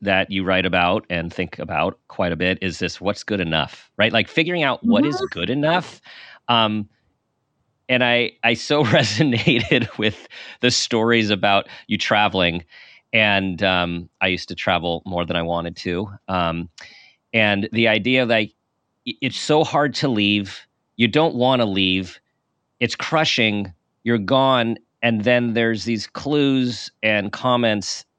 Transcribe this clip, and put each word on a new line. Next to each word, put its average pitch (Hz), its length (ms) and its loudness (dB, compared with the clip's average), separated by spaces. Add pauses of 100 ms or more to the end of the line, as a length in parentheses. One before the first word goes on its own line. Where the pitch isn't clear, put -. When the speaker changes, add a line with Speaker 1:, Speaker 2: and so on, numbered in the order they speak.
Speaker 1:
that 95 280 2
you 95 140 -2
write 92 220 2
about 90 440 0
and 85 240 -4
think - 260 -6
about 80 380 -4 (120)
quite 90 240 -2
a 80 40 -4
bit 90 240 0
is 90 180 -6
this, 87 200 -6
what's 101 240 -4
good 101 180 -4
enough, 80 560 -2
right? 107 140 4
Like, 107 180 0
figuring 165 340 0
out 131 220 0
what 117 200 4
is 147 100 0
Speaker 2:
Mm-hmm. - 240 -6
Speaker 1:
good 87 100 -2
enough. 151 520 -2 (480)
Um, 107 380 2 (1000)
and 127 160 2
I, 120 260 2 (120)
I 117 100 4
so 147 300 0
<laughs> - 20 2
resonated 117 1120 2
with 107 320 -4 (320)
the 123 100 4
stories 113 580 2
about 101 380 2 (200)
you 104 100 0
traveling. 92 640 2 (480)
And, 98 520 2
um, 87 460 0 (120)
I 95 60 0
used 87 200 -2
to 92 80 -10
travel 85 500 -2
more 87 200 -2
than 87 100 -4
I 85 60 0
wanted 85 360 -4
to. 95 300 -4 (220)
Um, 85 400 -2 (640)
and 104 400 0
the 113 160 2
idea, 120 360 2
like, 110 280 0 (520)
i-, 123 160 -8
it's 131 160 -4
so 151 280 2
hard 147 300 0
to 151 120 -2
leave. 104 580 -2 (300)
You 117 140 2
don't 151 260 2
wanna 123 300 2
leave. 95 520 -2 (640)
It's 120 160 -2
crushing. 107 800 0 (300)
You're 117 160 2
gone. 123 580 2 (260)
And 113 200 0
then 120 300 2
there's 113 300 0
these 113 240 -4
clues 135 840 -2 (100)
and 104 300 0
comments 117 720 -2 (140)